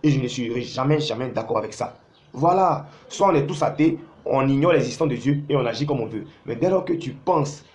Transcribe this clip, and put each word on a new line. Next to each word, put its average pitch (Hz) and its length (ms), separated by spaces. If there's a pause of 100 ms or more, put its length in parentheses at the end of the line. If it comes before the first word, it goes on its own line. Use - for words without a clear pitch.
Et 151 80
je 139 100
ne 123 80
serai 117 320
jamais, 139 400
jamais 127 300
d'accord 113 260
avec 107 160
ça. - 240 (340)
Voilà. 170 560 (220)
Soit 202 200
on 175 60
est 139 120
tous - 160
athées, 160 360 (280)
on 135 200
ignore 143 280
l'existence 151 340
de 123 80
Dieu 143 320
et 147 80
on 127 80
agit 117 220
comme 139 140
on 110 60
veut. - 180 (200)
Mais 117 100
dès 160 140
lors 185 160
que 175 80
tu 135 200
penses - 520 (100)